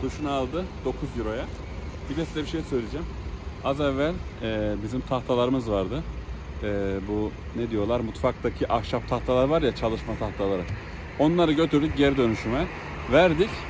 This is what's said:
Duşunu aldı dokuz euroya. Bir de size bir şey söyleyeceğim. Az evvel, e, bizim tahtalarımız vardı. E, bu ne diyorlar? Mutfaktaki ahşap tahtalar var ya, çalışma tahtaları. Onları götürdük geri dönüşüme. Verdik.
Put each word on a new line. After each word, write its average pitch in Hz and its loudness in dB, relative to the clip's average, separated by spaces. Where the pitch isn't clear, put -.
Duşunu 143 -4
aldı 139 -2
dokuz 131 -2
euroya. 110 -2
Bir 139 -2
de 160 0
size 156 -4
bir 139 -4
şey 160 -2
söyleyeceğim. 135 -2
Az 139 0
evvel, 143 2
e, 107 0
bizim 120 -2
tahtalarımız 123 2
vardı. 95 0
E, 98 -2
bu 104 0
ne 117 -2
diyorlar? 113 2
Mutfaktaki 120 0
ahşap 113 0
tahtalar 127 4
var 160 4
ya, 123 2
çalışma 113 -2
tahtaları. 98 0
Onları 160 6
götürdük 151 4
geri 139 6
dönüşüme. 120 2
Verdik. 170 6